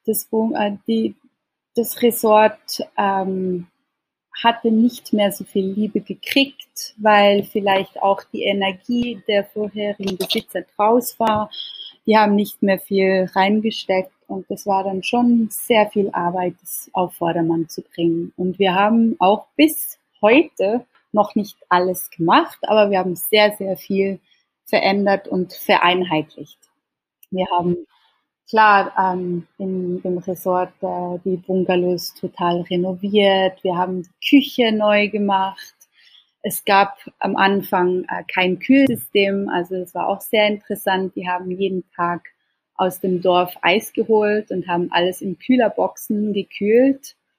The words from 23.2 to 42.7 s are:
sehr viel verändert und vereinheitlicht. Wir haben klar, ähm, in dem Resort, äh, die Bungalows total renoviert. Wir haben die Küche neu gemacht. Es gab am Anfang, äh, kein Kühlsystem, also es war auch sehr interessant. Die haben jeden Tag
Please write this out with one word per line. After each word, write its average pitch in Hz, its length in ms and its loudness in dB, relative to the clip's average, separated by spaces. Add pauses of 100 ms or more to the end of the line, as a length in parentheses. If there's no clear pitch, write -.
sehr 190 180 -6
viel 196 440 -4 (460)
verändert 196 640 0
und 185 240 -4
vereinheitlicht. 175 1080 -2 (720)
Wir 185 220 -4
haben 175 240 0 (760)
klar, 208 480 4
ähm, 180 480 -2 (120)
in 185 440 -6
dem 180 180 -4
Resort, 180 520 -4 (100)
äh, 180 440 -6
die 185 100 0
Bungalows 180 800 -2
total 175 480 -4
renoviert. 190 1040 0
Wir 185 120 -2
haben 185 280 -2
die - 260 -12
Küche 254 420 4
neu 208 380 2
gemacht. 196 640 -2 (720)
Es - 200 -6
gab 196 340 4 (220)
am 190 160 -4
Anfang, 185 680 2
äh, 180 260 -8
kein 185 280 0
Kühlsystem, 202 920 0
also 180 260 -4
es 180 180 -8
war 175 140 -4
auch 196 140 -4
sehr 214 260 0
interessant. 196 720 -4
Die 180 100 -8
haben 180 240 -6
jeden 185 320 -4 (100)
Tag 175 360 -4 (460)